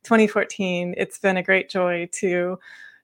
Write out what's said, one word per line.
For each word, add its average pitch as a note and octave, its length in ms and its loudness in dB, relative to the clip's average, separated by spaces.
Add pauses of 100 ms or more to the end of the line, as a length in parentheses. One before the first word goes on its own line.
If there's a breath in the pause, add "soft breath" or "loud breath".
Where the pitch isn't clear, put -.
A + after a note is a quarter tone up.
twenty A3 240 4
fourteen, F3+ 720 -2
it's - 220 -4
been F#3+ 180 2
a F#3 60 -2
great F#3 260 2
joy F3 440 -2
to F3+ 460 -2 (460 loud breath)